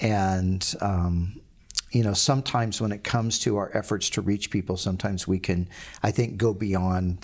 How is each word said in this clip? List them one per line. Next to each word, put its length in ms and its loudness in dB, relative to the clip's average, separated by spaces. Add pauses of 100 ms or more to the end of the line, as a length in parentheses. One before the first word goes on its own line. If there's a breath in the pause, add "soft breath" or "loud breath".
And, 800 2
um, 580 0 (520)
you 120 4
know, 120 2
sometimes 680 2
when 100 0
it 120 -8
comes 380 0
to 160 2
our 200 -2
efforts 320 -2
to 120 0
reach 280 0
people, 260 0
sometimes 520 -2
we 100 2
can, 320 0 (320 loud breath)
I 80 2
think, 280 0
go 180 2
beyond 680 0